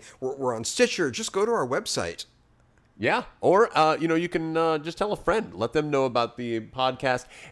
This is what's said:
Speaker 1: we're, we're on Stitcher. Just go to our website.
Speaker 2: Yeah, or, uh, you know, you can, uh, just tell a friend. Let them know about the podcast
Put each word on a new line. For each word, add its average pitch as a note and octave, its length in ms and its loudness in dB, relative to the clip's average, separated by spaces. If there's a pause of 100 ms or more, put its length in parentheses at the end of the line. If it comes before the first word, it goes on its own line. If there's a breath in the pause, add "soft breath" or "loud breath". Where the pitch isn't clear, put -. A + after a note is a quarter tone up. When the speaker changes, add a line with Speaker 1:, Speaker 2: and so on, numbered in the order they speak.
(200 loud breath)
Speaker 1:
we're, C3 160 -4
we're B2+ 200 0
on A2+ 100 -6
Stitcher. F#3 440 2
Just G#3+ 220 -8
go G3 160 0
to A#3 40 0
our G3 140 0
website. B2 600 -4 (680)
Speaker 2:
Yeah, D#3 280 0 (180)
or, F#3+ 340 4
uh, D#3 200 6
you C#3+ 120 -2
know, E3 60 2
you E3 160 0
can, D#3+ 260 -2
uh, D#3+ 220 2
just D#3+ 220 -8
tell G#3 140 0
a - 40 -2
friend. A3 380 0
Let A#2 180 -4
them D3+ 160 0
know C3+ 160 2
about A#2+ 320 0
the A#2 220 -4
podcast B2+ 680 -2 (260 loud breath)